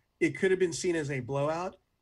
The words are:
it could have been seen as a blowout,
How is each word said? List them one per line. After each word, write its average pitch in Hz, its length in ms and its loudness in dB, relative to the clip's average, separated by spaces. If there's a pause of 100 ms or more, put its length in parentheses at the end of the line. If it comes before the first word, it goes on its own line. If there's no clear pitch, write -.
(200)
it 165 180 2
could 190 120 4
have 185 100 4
been 180 120 2
seen 170 240 0
as 147 140 -2
a 135 100 -4
blowout, 147 560 -2 (260)